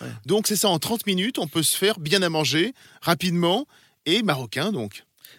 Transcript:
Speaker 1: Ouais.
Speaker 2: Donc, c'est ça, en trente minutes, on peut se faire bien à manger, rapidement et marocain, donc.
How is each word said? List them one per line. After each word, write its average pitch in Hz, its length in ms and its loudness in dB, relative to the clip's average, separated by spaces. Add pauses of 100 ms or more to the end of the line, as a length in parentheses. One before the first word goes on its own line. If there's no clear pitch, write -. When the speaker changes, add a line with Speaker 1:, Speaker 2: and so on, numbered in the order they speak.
Speaker 1:
Ouais. 127 60 -10 (180)
Speaker 2:
Donc, 202 220 2
c'est 208 80 0
ça, 208 120 2
en 175 100 2
trente - 280 -4
minutes, 196 320 0
on 160 80 -2
peut 156 160 -2
se - 160 2
faire 196 200 2
bien 165 220 2
à 180 80 2
manger, 160 460 0 (260)
rapidement 175 680 0 (380)
et 202 180 2
marocain, 143 480 -2
donc. 117 340 -6 (340)